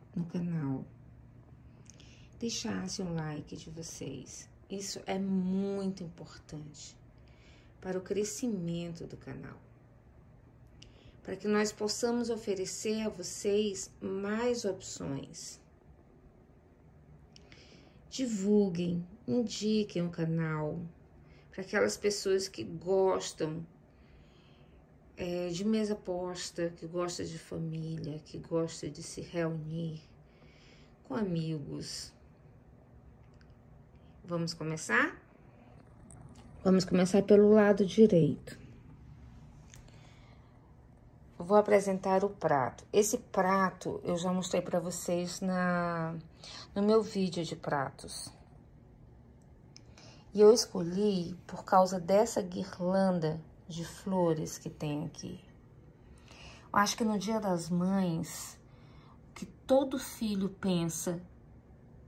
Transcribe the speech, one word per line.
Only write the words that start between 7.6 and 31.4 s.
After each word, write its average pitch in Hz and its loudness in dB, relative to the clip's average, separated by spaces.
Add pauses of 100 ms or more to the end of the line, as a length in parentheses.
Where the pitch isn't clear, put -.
para 185 -6
o - -10
crescimento 170 -4
do - -14
canal, - -14 (1600)
para 190 -10
que 208 -8
nós 208 2
possamos 233 -2
oferecer 214 -4
a 214 -2
vocês 196 -2 (100)
mais 208 -2
opções. - -8 (2500)
Divulguem, 190 0 (220)
indiquem 214 0
o 175 -4
canal 160 -2 (680)
para - -12
aquelas 208 0
pessoas 196 0
que - -10
gostam, 175 0 (1500)
é, 180 -4
de 170 -6
mesa 214 0
posta, 180 -4
que 170 -14
gosta 175 -4
de 165 -8
família, 160 -6
que - -14
gosta 165 -4
de 160 -14
se - -12
reunir 165 -6 (1040)
com 269 -10
amigos. 160 -6 (2000)